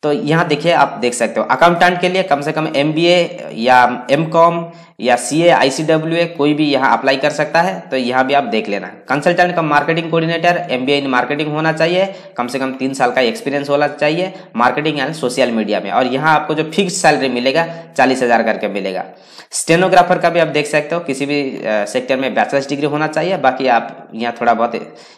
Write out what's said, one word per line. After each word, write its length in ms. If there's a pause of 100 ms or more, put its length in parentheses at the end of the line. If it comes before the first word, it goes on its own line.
तो 100
यहाँ 360
देखिए, 240
आप 280
देख 140
सकते 260
हो 60
अकाउंटेंट 540
के 80
लिए 140
कम 180
से 120
कम 240
एमबीए 760
या 580
एमकॉम 640 (280)
या 160
सीए, 320
आईसीडब्ल्यूए, 760
कोई 300
भी 160
यहाँ 280
अप्लाई 180
कर 140
सकता 320
है, 180
तो 160
यहाँ 300
भी 80
आप 100
देख 240
लेना। 180
कंसल्टेंट 680
कम 80
मार्केटिंग 460
कोऑर्डिनेटर, 600
एमबीए 320
in 60
marketing 380
होना 260
चाहिए, 420 (220)
कम 100
से 120
कम 140
तीन 220
साल 180
का 80
एक्सपीरियंस 500
होना 180
चाहिए 440 (240)
मार्केटिंग 420
and 140
सोशल 380
मीडिया 300
में। 100
और 160
यहाँ 280
आपको 200
जो 160
फिक्स 240
सैलरी 340
मिलेगा 560 (120)
चालीस 260
हज़ार 200
करके 260
मिलेगा। 360 (480)
स्टेनोग्राफर 680
का 120
भी 100
आप 80
देख 180
सकते 280
हो, 60
किसी 260
भी, 240
अ, 340
सेक्टर 320
में 180
बैचलर्स 340
डिग्री 180
होना 200
चाहिए। 300
बाकी 300
आप 480
यहाँ 260
थोड़ा 140
बहुत 420 (220)